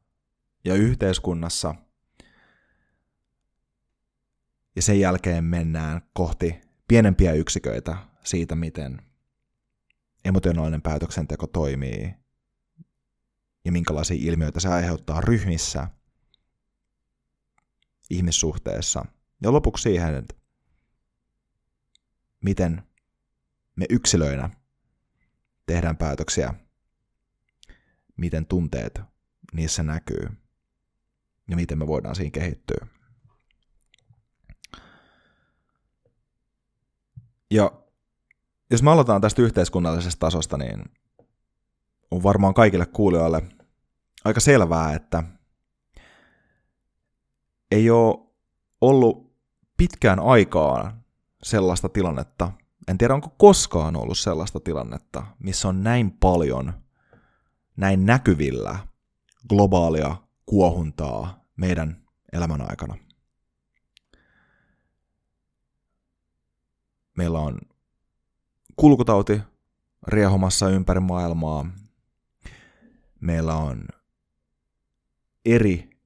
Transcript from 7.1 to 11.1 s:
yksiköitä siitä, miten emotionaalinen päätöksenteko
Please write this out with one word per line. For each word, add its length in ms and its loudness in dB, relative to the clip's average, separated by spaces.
yksiköitä 640 -4
siitä, 300 -6
miten 480 -8
emotionaalinen 580 -2
päätöksenteko 640 -6